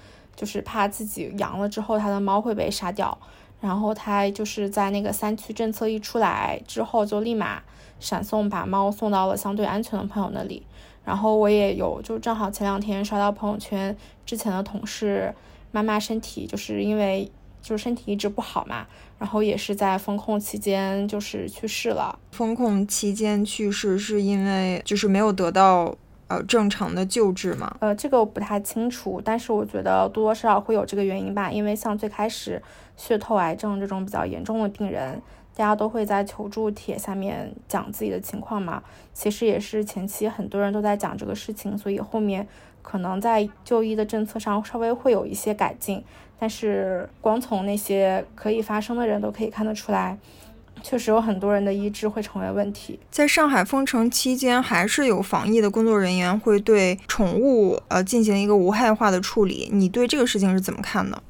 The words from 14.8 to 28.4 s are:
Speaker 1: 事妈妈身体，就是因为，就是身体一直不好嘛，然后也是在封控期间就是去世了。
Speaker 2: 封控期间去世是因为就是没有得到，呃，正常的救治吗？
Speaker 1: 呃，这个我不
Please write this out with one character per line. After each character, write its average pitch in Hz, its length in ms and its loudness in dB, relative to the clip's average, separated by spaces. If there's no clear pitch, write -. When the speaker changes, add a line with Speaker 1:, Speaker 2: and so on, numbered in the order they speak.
Speaker 1:
事 202 480 -2
妈 208 100 -2
妈 214 180 0
身 220 200 -4
体， - 260 -10
就 202 120 -8
是 208 260 -4
因 208 140 0
为， 196 340 0
就 220 160 -4
是 208 60 -8
身 240 120 -2
体 - 160 -6
一 202 40 -2
直 208 120 -2
不 208 140 -4
好 - 240 -4
嘛， - 200 -8
然 202 120 -6
后 214 120 0
也 214 140 2
是 208 180 -4
在 196 240 2
封 202 200 -4
控 208 200 -2
期 208 220 -6
间 196 480 0
就 208 120 -4
是 208 280 -8
去 - 180 -10
世 220 240 -4
了。 - 300 -2
Speaker 2:
封 226 220 -2
控 214 320 2
期 202 280 -2
间 208 300 2
去 208 280 -2
世 202 260 0
是 208 240 0
因 196 220 2
为 190 400 0
就 208 140 0
是 208 100 2
没 196 100 6
有 214 140 4
得 185 180 0
到， 185 460 6
呃， 180 160 -2
正 208 260 4
常 202 240 -2
的 185 120 0
救 202 260 2
治 180 220 -2
吗？ - 260 -8
Speaker 1:
呃， 208 160 2
这 277 140 -4
个 262 100 6
我 220 60 4
不 214 160 -4